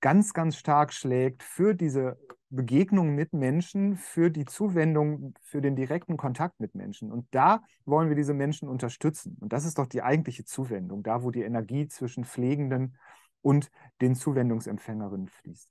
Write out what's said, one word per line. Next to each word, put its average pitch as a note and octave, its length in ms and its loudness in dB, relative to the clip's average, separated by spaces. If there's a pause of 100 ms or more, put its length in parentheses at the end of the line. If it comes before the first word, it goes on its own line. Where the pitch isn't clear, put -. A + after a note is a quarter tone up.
ganz, G3 320 6
ganz D#3+ 240 0
stark D3 360 2
schlägt C3 500 0
für G3+ 320 2
diese C3+ 440 0 (320)
Begegnung D3 640 4
mit D3+ 180 -2
Menschen, F3 640 0
für E3+ 340 0
die D3+ 140 -2
Zuwendung, D3+ 960 0
für - 200 -6
den C#3 160 0
direkten D3+ 400 -2
Kontakt C#3+ 440 -4
mit A2 140 -8
Menschen. G2 360 -12
Und A#2+ 220 -8
da F3 300 4 (220)
wollen D#3 240 2
wir D3 80 2
diese D3 180 0
Menschen C#3+ 340 -2
unterstützen. B2+ 720 -4
Und G#2 120 -8
das C#3+ 120 -2
ist D#3+ 140 -6
doch C3 80 0
die B2 160 -4
eigentliche C3 420 0
Zuwendung, G2+ 580 -6
da A2+ 200 -2
wo B2 80 -2
die A#2 120 -4
Energie A#2+ 460 -4
zwischen B2 360 -8
Pflegenden C3 720 -2 (440)
und C#3+ 300 4 (300)
den B2+ 140 4
Zuwendungsempfängerinnen G#2+ 1120 -2
fließt. - 420 -20